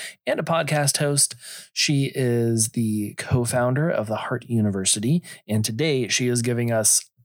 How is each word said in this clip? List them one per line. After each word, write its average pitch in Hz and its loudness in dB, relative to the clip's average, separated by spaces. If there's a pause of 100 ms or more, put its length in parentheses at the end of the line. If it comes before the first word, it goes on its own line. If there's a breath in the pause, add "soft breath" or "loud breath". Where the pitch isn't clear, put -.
(260 loud breath)
and 311 0
a - -2
podcast 151 0
host. 143 0 (380 loud breath)
She 139 2
is 117 2
the 107 -2
co-founder 127 0
of 107 -2
the 107 -2
Heart 120 -6
University, 107 0 (260 loud breath)
and 107 0
today 127 0
she 123 0
is 123 2
giving 120 0
us 113 2 (200)